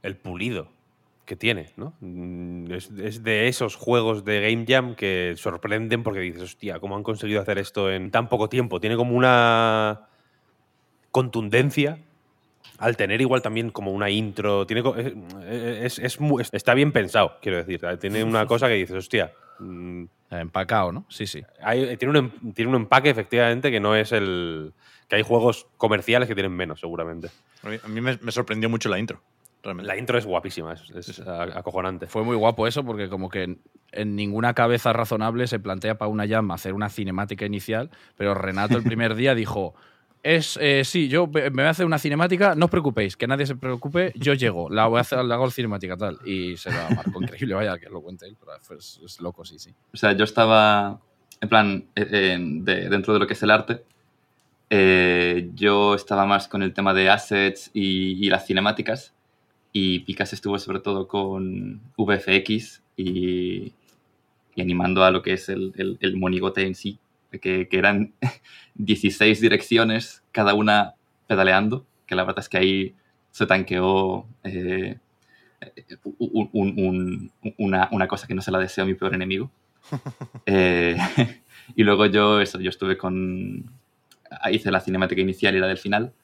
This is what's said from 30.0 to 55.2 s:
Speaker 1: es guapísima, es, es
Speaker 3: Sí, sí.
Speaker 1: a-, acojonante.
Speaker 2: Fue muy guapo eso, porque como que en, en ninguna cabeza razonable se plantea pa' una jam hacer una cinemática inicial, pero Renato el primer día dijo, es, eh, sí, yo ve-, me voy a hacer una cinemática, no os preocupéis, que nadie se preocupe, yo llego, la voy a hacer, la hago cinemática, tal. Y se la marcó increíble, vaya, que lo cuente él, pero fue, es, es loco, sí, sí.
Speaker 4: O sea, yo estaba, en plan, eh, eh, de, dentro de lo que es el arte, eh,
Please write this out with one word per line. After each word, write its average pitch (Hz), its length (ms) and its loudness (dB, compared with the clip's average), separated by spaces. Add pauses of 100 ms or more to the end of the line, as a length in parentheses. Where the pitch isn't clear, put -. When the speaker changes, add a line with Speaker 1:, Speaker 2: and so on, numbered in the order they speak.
Speaker 1:
es 110 80 -2
guapísima, 87 480 -4
es, - 160 -20
es 87 160 -16
Speaker 3:
Sí, 92 80 -16
sí. 87 120 -20
Speaker 1:
a-, 87 180 -6 (140)
acojonante. 92 500 -6
Speaker 2:
Fue 110 160 -4
muy 120 120 0
guapo 113 300 2
eso, 135 180 -2
porque 104 240 -6
como 92 220 -6
que 95 140 -4
en, 90 160 -8 (300)
en 104 260 -4
ninguna 104 360 0
cabeza 120 400 2
razonable 113 540 -2
se 120 140 -4
plantea 101 360 -4
pa' 107 120 -4
una 104 200 -2
jam 110 220 0
hacer 95 240 -6
una 104 160 -4
cinemática 101 560 -6
inicial, 110 420 -4 (300)
pero 101 160 0
Renato 95 420 0
el 117 60 0
primer 113 320 0
día 127 200 2
dijo, 101 400 -4 (480)
es, 156 380 0
eh, 143 240 4
sí, 151 240 0
yo 165 200 2
ve-, 143 220 0
me 131 120 0
voy 151 60 4
a - 20 4
hacer 175 160 0
una 160 120 2
cinemática, 175 560 2
no 160 120 4
os 170 40 4
preocupéis, 117 460 0
que 120 100 -4
nadie 139 200 0
se 135 100 -4
preocupe, 143 600 -2
yo 139 180 2
llego, 98 340 0
la 107 180 2
voy 117 120 4
a 120 40 2
hacer, 127 220 -2
la 120 120 0
hago 127 140 0
cinemática, 98 460 -6
tal. 92 280 -6
Y 90 320 -6
se 90 140 -10
la 85 200 -4
marcó 98 320 -2
increíble, 120 320 -6
vaya, 95 240 -2
que - 100 -20
lo 90 140 -14
cuente 87 240 -18
él, 104 120 -20
pero 76 220 -20
fue, - 180 -20
es, - 260 -20
es 87 160 -20
loco, 87 240 -12
sí, 80 140 -20
sí. - 140 -20 (220)
Speaker 4:
O - 20 -16
sea, 104 160 4
yo 98 120 4
estaba, 107 760 4 (400)
en 107 80 -6
plan, 104 360 4 (100)
eh, 101 160 -2
eh, 95 300 2
de, 90 480 -2
dentro 98 260 2
de 104 60 4
lo 101 80 2
que 98 60 -4
es - 100 -6
el 104 60 4
arte, 107 340 2 (880)
eh, 90 840 4